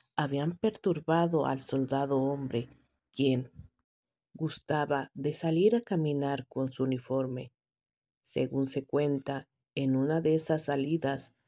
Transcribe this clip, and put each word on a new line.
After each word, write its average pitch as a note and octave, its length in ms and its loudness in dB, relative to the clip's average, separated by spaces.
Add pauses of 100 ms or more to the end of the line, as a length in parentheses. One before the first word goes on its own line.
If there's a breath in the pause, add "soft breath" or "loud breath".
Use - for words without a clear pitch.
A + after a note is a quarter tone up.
(160)
habían D3 400 -2
perturbado E3+ 920 2
al C3+ 140 0
soldado C#3 580 0
hombre, C3 500 -2 (440)
quien C3 380 0 (840)
gustaba D3 840 -2
de D3 200 -4
salir F3 420 4
a A#3 40 2
caminar C#3+ 680 0
con C3 260 -4
su C3 120 -2
uniforme. C3 680 -4 (720)
Según C3+ 440 -2
se C3+ 180 -2
cuenta, C#3+ 640 -2 (260)
en C3 220 2
una D3+ 240 2
de D#3+ 140 4
esas D#3 300 2
salidas C#3 680 -2 (140)